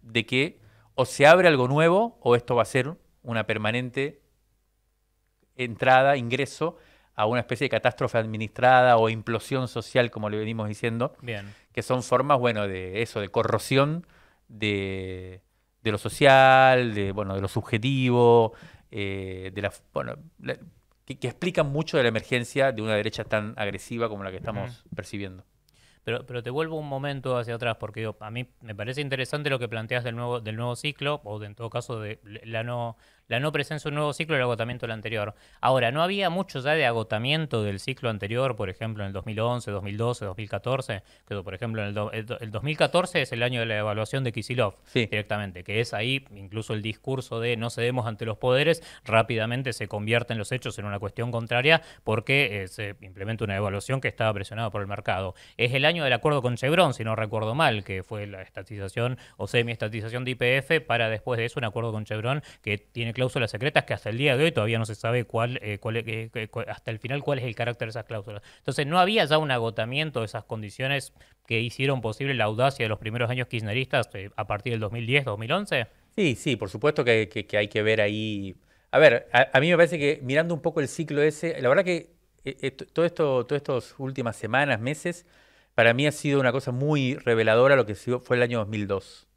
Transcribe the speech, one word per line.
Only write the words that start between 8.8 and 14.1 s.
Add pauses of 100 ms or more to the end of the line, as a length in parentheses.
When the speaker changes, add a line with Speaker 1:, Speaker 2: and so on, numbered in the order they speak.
Speaker 1:
o
implosión
social,
como
le
venimos
diciendo,
Speaker 2:
Bien. (200)
Speaker 1:
que
son
formas,
bueno,
de
eso,
de
corrosión (420)